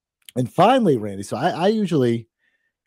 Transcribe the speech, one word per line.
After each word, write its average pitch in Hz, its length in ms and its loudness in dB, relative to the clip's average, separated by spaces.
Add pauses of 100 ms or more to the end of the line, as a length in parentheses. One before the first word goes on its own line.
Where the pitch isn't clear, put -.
(360)
And 123 160 -4
finally, 208 460 4
Randy, 101 240 -10
so 110 140 -10
I, 147 140 -2
I 160 180 -2
usually, 156 600 0 (580)